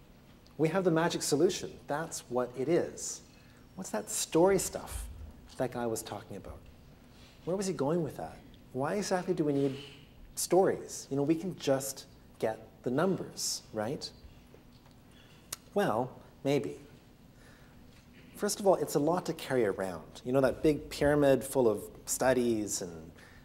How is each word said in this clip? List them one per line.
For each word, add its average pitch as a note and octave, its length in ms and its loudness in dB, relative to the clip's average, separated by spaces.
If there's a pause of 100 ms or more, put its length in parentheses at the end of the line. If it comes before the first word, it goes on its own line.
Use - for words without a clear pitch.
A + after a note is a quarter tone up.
(580)
We D#3 120 4
have F#3 140 0
the F3 80 4
magic E3 300 2
solution. - 500 2 (160)
That's D3+ 420 -6
what B2 280 -2
it C3+ 100 -2
is. - 540 -2 (540)
What's F#3+ 160 -12
that G#3 180 -6
story F3+ 500 4
stuff - 460 -8 (520)
that B2 140 -2
guy A#2+ 140 -4
was A2+ 160 -2
talking G#2 340 -10
about? - 220 -14 (880)
Where F#3 100 -2
was G3 120 -2
he F#3 60 0
going D3 300 2
with B2+ 140 -6
that? D#2+ 200 -10 (360)
Why C#3+ 220 -2
exactly F#3 380 0
do E3 120 0
we D3 80 2
need C#3 240 2 (580)
stories? - 720 2
You C#3 60 -2
know, C#3 80 2
we D#3+ 120 4
can F3 220 -6
just - 480 -2 (340)
get A2 280 -2 (160)
the B2 80 -2
numbers, - 680 -2 (100)
right? G#2+ 380 -4 (1600)
Well, C3 380 0 (320)
maybe. C3+ 340 0 (1600)
First G#3 240 -2
of G3 80 2
all, F3 80 8
it's D3 200 0
a D#3 40 4
lot E3+ 280 2
to E3+ 60 -2
carry B2+ 320 0
around. F#2 600 -4
You B2 80 -2
know, C3+ 80 4
that B2+ 200 2
big D3 280 2
pyramid C#3+ 540 4
full B2 260 2
of G2+ 120 0 (240)
studies A#2+ 760 0
and E2 300 -10 (340)